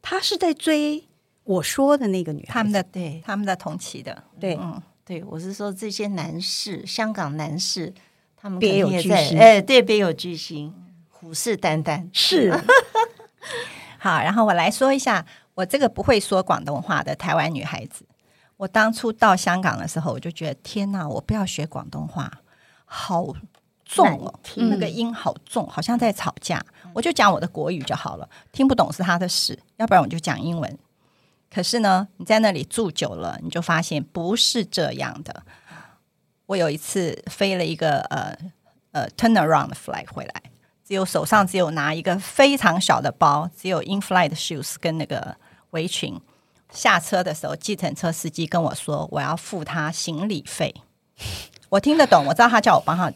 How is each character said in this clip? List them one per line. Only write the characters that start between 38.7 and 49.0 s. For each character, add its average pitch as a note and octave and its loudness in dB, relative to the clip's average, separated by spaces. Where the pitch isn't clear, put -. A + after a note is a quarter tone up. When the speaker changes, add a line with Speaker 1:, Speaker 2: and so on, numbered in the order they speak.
Speaker 2:
呃， D3 -6
turnaround D#3+ 2
flight - -12
回 - -12
来， - -14
只 - -8
有 F#3+ 0
手 E3 -2
上 G3+ 6
只 F3+ -4
有 F3 2
拿 D3+ -2
一 D#3+ -8
个 F#3 0
非 C#4 4
常 F3 2
小 C#3+ 2
的 C3+ -2
包， D3+ 4
只 - -8
有 F3+ 0
in-flight F#3 0
shoes D#3 -8
跟 D#3+ -2
那 D3+ -6
个 - -8
围 E3 -6
裙。 - -6
下 G3+ 2
车 F3+ 0
的 F3+ -4
时 D#3 -10
候， C#3+ -6
计 F#3+ -6
程 E3+ -4
车 E3 -4
司 E3 -6
机 D#3+ -6
跟 - 0
我 D#3+ 0
说， D3+ -6